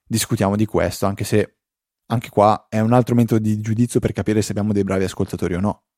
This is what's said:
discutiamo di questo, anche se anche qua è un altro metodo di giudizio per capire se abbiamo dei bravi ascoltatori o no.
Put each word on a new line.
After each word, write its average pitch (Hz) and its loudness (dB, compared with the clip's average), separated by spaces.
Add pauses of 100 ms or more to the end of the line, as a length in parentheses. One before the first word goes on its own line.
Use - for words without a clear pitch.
discutiamo 104 0
di 107 0
questo, 90 -2
anche 98 -4
se 104 0 (560)
anche 120 -4
qua 104 2
è 110 -2
un 110 2
altro 120 4
metodo 117 2
di 107 -2
giudizio 113 0
per 110 -2
capire 107 0
se - -4
abbiamo 104 -2
dei 101 2
bravi 95 -2
ascoltatori 90 -4
o 85 -4
no. 101 -4 (140)